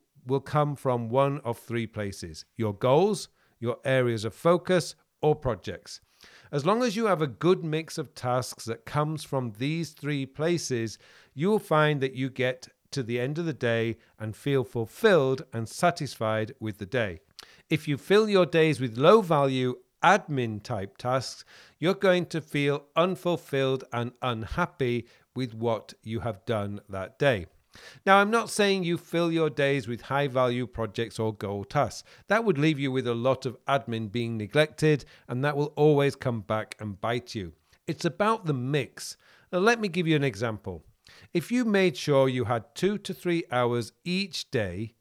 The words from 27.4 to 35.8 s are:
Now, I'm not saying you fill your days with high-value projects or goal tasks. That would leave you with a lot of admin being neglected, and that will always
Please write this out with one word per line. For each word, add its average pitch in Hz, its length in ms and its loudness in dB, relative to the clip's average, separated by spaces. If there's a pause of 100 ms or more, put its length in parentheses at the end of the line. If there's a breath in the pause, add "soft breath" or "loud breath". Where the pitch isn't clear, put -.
Now, 196 120 8
I'm 202 120 4
not 220 220 0
saying 196 320 0
you 170 160 -2
fill 170 320 -2
your 160 180 0
days 139 380 0
with 117 140 -6
high-value 127 640 0
projects 110 500 -6
or 110 160 -2
goal 101 300 -6
tasks. 135 400 -2 (240 loud breath)
That 226 180 0
would 165 140 2
leave 151 200 2
you 139 120 -2
with 127 160 0
a 120 80 0
lot 123 320 0
of 117 180 -8
admin 113 460 -2
being 117 260 -4
neglected, 151 680 2 (220 loud breath)
and 127 160 -4
that 143 140 -2
will 147 180 -2
always 147 400 4